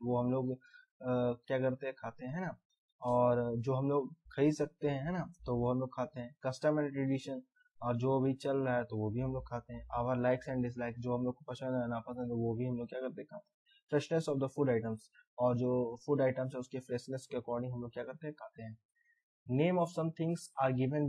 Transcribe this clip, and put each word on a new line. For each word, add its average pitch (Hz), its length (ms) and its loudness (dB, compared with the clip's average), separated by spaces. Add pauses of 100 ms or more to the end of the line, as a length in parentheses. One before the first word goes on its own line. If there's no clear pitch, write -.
वो 123 200 2
हम 123 80 2
लोग, 127 200 2
अ, 123 960 -2
क्या 131 120 0
करते 131 260 0
हैं, 131 140 -4
खाते 117 260 -10
हैं, 131 80 -6
है 180 80 -4
ना? 151 160 -6 (440)
और 123 560 4
जो 123 160 0
हम 135 160 2
लोग 143 260 0 (200)
खरीद 151 180 6
सकते 147 340 -2
हैं, 139 180 0
है 170 60 -2
ना, 180 140 -2 (200)
तो 123 100 0
वो 120 160 4
हम 127 80 2
लोग 131 160 -2
खाते 127 240 -4
हैं। 120 160 -10 (100)
Custom 151 300 2
and 147 140 2
tradition, 135 520 0 (420)
और 120 140 0
जो 131 220 4
अभी 131 140 4
चल 135 240 0
रहा 131 200 2
है 120 60 0
तो 113 140 -6
वो 107 120 0
भी 113 100 -2
हम 131 140 -2
लोग 131 160 -6
खाते 120 240 -8
हैं। 117 140 -12 (120)
Our 123 180 0
likes 127 380 2
and 123 140 0
dislike, 120 300 -6
जो 123 180 -2
हम 123 80 0
लोग 123 100 -2
को - 140 -20
पसंद 127 320 -2
है, 117 80 -2
नापसंद 120 420 -6
है, 120 40 -2
वो 117 200 0
भी 123 100 -2
हम 123 120 -2
लोग 120 120 -6
क्या 127 100 -6
करते 127 220 -6
हैं, - 100 -12
खाते - 160 -16
हैं। - 140 -20 (320)
Freshness 156 400 0
of 135 100 0
the 131 60 0 (100)
food 127 220 4
items, 113 180 -4 (400)
और 123 180 4
जो 123 480 2
food 143 160 4
आइटम्स 131 320 2
है 127 60 -4
उसके 127 200 -6
freshness 127 520 -6
के 131 60 -2
according 120 360 -4
हम 120 80 -4
लोग 120 120 -8
क्या 123 100 -6
करते 135 240 -10
हैं, 147 120 -8
खाते 113 240 -14
हैं। 110 140 -10 (720)
Name 160 240 4
of 170 120 4 (120)
some 160 100 0
things 165 300 -2 (240)
are 131 200 4
given 147 260 2